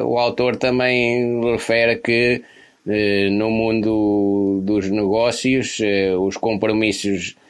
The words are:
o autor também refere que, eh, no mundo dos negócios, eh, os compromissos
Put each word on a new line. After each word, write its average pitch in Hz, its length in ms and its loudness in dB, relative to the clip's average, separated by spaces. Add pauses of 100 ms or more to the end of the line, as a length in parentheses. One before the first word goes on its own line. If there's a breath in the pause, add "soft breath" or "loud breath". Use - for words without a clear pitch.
o 120 140 -2
autor 120 380 0
também 123 840 0 (100)
refere 117 460 0
que, 120 460 0 (440 loud breath)
eh, 101 440 0
no 104 200 0
mundo 104 1120 0
dos 98 260 0
negócios, 117 920 0
eh, 98 340 2
os 95 220 0
compromissos 107 1000 -2 (140 soft breath)